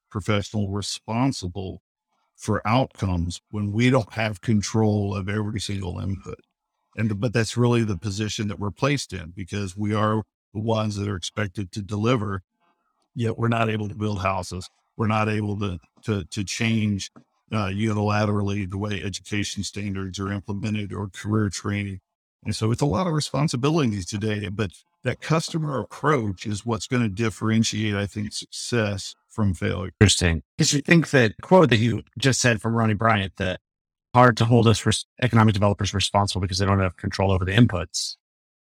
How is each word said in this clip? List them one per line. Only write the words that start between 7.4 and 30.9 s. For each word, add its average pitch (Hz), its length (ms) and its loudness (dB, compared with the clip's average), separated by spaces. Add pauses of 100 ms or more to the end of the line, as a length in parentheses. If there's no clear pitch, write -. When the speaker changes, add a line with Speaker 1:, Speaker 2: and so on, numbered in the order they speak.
Speaker 1:
really 120 260 4
the 104 140 -2
position 104 520 -4
that 92 100 -8
we're 101 120 -6
placed - 420 -2
in, 87 220 -12
because 98 400 -8
we 104 200 -2
are 107 280 0 (300)
the 104 60 -8
ones 107 360 0
that 101 120 -4
are 101 80 -4
expected 98 560 -6
to 107 100 -8
deliver, 101 640 -2 (720)
yet 113 220 -2
we're 117 100 0
not 117 220 2
able 107 200 -4
to 104 60 -10
build 104 260 -4
houses. 92 480 -4 (260)
We're 110 120 0
not 107 220 2
able 104 300 -2
to, 92 200 -4 (240)
to, 101 200 -2
to 98 200 -6
change, 107 680 -2 (400)
uh, 104 160 -2
unilaterally 104 1000 0
the 95 80 -6
way 104 240 -4
education 101 640 -6
standards 95 560 -8
are 98 120 -4
implemented 101 640 -4
or 98 160 -6
career 104 400 0
training. 101 500 -4 (440)
And 104 120 -4
so 113 160 0
it's 120 100 -2
a 147 40 2
lot 185 220 0
of 160 60 -2
responsibilities 139 920 0
today, 104 440 -4
but 101 220 -4 (320)
that 117 180 -4
customer 156 580 -2
approach 117 680 -2
is 104 200 -4
what's 110 220 -2
gonna 120 220 2
differentiate, 110 840 0
I 101 120 -2
think, 104 260 -8
success - 840 -4 (140)
from 101 240 0
failure. 92 380 -4 (100)
Speaker 2:
Interesting. 85 420 4 (140)
'Cause 151 160 2
you 143 80 2
think 170 300 4